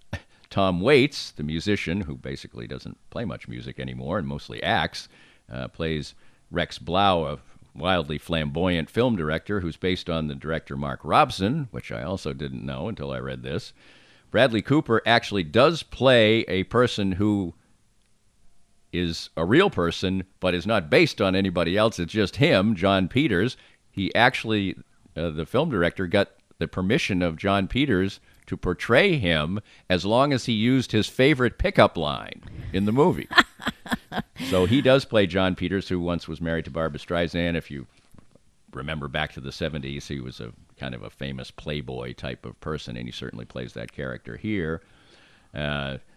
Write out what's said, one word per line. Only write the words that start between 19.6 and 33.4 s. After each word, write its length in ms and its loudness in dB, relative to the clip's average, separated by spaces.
person, 540 -2
but 140 0
is 120 -4
not 240 0
based 300 4
on 140 4
anybody 420 2
else. 220 2
It's 140 -4
just 240 0
him, 380 4
John 340 2
Peters. 480 0
He 240 -4
actually, 640 2
uh, 140 -2
the 160 -6
film 240 0
director, 360 2
got 240 2
the 100 -2
permission 540 0
of 140 0
John 320 0
Peters 520 2
to 100 -6
portray 600 2
him 440 0
as 160 2
long 280 4
as 140 0
he 60 0
used 400 2
his 160 2
favorite 500 4
pickup 380 4
line 460 -4
in 120 0
the 80 2
movie. 400 4
<laughs> 60 4